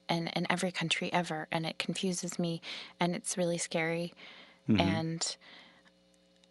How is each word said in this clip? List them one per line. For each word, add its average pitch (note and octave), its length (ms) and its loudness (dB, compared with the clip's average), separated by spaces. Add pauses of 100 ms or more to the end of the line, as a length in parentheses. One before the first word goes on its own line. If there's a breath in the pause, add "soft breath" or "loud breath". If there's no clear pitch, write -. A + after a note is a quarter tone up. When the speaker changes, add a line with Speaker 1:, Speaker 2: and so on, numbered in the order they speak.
Speaker 1:
and E3+ 260 2
in F3 140 0
every F3+ 220 2
country - 420 0
ever, E3 380 0
and E3 160 0
it - 100 -6
confuses F3+ 600 -2
me, E3 220 0 (380 loud breath)
and F3 160 4
it's - 220 -4
really F3 220 2
scary, E3+ 520 -2 (560 loud breath)
Speaker 2:
Mm-hmm. A2 140 6
Speaker 1:
and E3 560 0 (1120 loud breath)